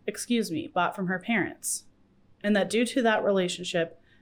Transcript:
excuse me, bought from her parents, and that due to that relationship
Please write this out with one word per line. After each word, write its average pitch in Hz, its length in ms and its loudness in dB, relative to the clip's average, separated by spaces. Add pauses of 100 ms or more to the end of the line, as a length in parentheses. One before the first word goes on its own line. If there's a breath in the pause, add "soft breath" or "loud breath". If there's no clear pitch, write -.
excuse 214 420 -2
me, 160 240 -4
bought 175 220 0
from 190 100 -4
her 185 140 0
parents, - 640 -2 (600)
and 208 120 2
that 196 160 2
due 233 140 2
to 240 180 0
that 220 200 2
relationship 180 800 0 (200 soft breath)